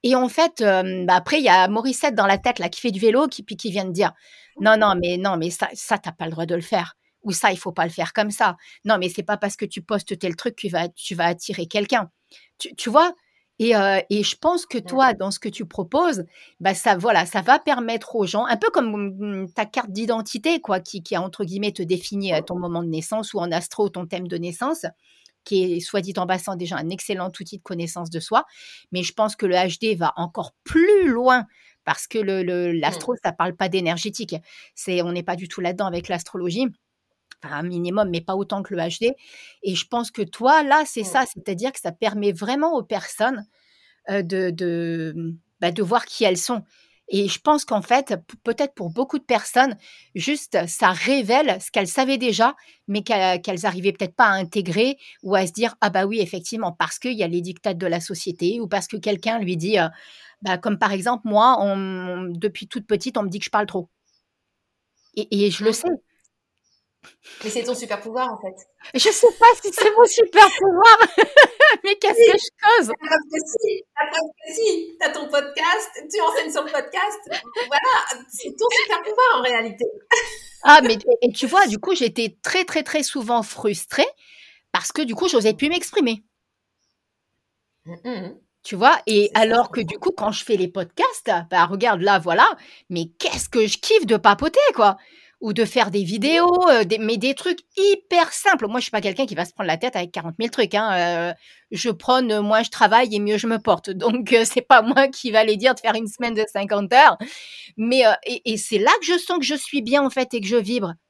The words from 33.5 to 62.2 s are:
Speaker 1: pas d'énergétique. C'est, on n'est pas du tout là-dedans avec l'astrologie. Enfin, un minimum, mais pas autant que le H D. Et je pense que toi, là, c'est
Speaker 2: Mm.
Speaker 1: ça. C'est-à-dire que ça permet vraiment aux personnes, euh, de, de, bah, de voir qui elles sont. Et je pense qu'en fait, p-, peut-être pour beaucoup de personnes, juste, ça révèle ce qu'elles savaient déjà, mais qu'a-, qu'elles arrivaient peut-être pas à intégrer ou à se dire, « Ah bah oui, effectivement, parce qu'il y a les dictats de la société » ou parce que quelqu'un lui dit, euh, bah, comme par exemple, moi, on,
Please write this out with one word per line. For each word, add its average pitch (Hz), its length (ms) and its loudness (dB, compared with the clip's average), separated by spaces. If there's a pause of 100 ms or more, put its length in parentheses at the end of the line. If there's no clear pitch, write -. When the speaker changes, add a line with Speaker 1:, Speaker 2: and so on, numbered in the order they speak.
Speaker 1:
pas 190 120 -4
d'énergétique. 180 680 -4 (400)
C'est, 180 260 -4
on 175 100 -4
n'est 175 120 -6
pas 175 120 -4
du 175 120 -12
tout 190 120 -12
là-dedans 180 260 -4
avec 175 220 -8
l'astrologie. 180 580 -4 (800)
Enfin, 147 140 -10
un 151 40 -8
minimum, 180 480 -2
mais 170 120 -4
pas 190 120 -8
autant 196 280 -6
que 190 120 -10
le 175 60 -4
H 165 180 -6
D. 240 160 -2 (480)
Et 190 140 -4
je - 100 -6
pense 240 240 -6
que 220 120 -8
toi, 277 420 2
là, 294 200 2
c'est 240 180 -8
Speaker 2:
Mm. - 20 -6
Speaker 1:
ça. 262 280 0
C'est-à-dire 196 380 -6
que - 80 -14
ça 165 140 -8
permet 202 400 -2
vraiment 262 420 -2
aux 247 80 -2
personnes, 214 640 -6 (640)
euh, 196 120 -2
de, 185 280 -4
de, 170 640 -6 (460)
bah, 170 100 0
de 180 120 -4
voir 214 240 0
qui - 180 -4
elles 185 140 2
sont. 208 260 -4 (440)
Et 196 200 -2
je - 120 -6
pense 294 240 2
qu'en 214 180 -2
fait, 247 340 0
p-, - 260 -16
peut-être 226 320 -4
pour 170 160 -8
beaucoup 262 300 -4
de - 40 -20
personnes, 247 520 0 (400)
juste, 214 500 -4
ça 185 240 2
révèle 233 720 0
ce - 100 -14
qu'elles 202 160 -2
savaient 269 320 -2
déjà, 226 380 0 (320)
mais 202 160 -4
qu'a-, 185 340 0
qu'elles 180 260 -8
arrivaient 185 280 -2
peut-être 185 240 -6
pas 240 100 6
à 202 60 4
intégrer 190 680 -2 (240)
ou 196 140 -2
à 190 100 0
se 170 60 -8
dire, « 226 280 -4
Ah 208 100 2
bah 190 160 0
oui, 220 140 -4
effectivement, 185 520 -6
parce - 260 -4
qu'il 254 140 -6
y 214 100 -4
a 170 60 -2
les 175 140 -4
dictats 185 320 -8
de 175 120 -6
la 170 140 -2
société » 175 600 -6
ou 220 60 -8
parce 185 220 -6
que - 80 -12
quelqu'un 214 420 -4
lui 185 180 -4
dit, 190 220 0
euh, 165 80 2 (560)
bah, 185 160 -4
comme 208 220 -4
par 208 100 2
exemple, 226 380 -4
moi, 220 320 4
on, 190 720 -4